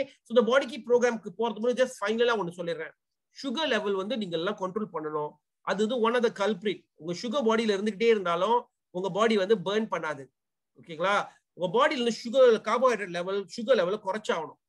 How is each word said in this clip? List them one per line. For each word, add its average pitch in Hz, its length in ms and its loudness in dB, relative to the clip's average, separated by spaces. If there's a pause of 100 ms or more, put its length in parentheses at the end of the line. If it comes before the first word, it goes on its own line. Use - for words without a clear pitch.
(160)
so - 140 -20
இந்த 233 140 6
பாடி 262 220 4
கீ 247 160 -10
ப்ரோக்ராம்க்கு 233 520 0
போறதுக்கு 220 300 -4
முன்னாடி 240 180 0
just 254 160 0
ஃபைனலா 226 380 2
ஒண்ணு 175 220 -4
சொல்லிடுறேன், 165 360 -8 (440)
சுகர் 277 340 -2
லெவல் 202 300 0
வந்து 214 160 -4
நீங்க 196 200 -4
எல்லாம் 180 220 -4
கண்ட்ரோல் 185 320 -6
பண்ணணும். 151 400 -6 (360)
அது 190 140 -2
வந்து 220 180 0
one 220 160 2
of 247 80 2
the 226 100 2
culprit. 196 460 -2 (160)
உங்க 165 180 -8
சுகர் 247 320 -4
பாடியில 220 300 2
இருந்துகிட்டே 208 340 0
இருந்தாலும் 190 480 2 (380)
உங்க 185 140 -4
பாடி 214 280 2
வந்து 196 220 4
பர்ன் 202 280 -2
பண்ணாது. 156 360 -6 (520)
ஓகேங்களா? 165 400 -2 (360)
உங்க 175 180 -4
பாடியில 262 320 2
இருந்து 233 140 0
சுகர், 247 460 4
கார்போஹைட்ரேட் 220 520 0
லெவல், 185 340 -4
சுகர் 233 320 2
லெவலை 185 200 0
குறைச்சாகணும். 190 580 -6 (120)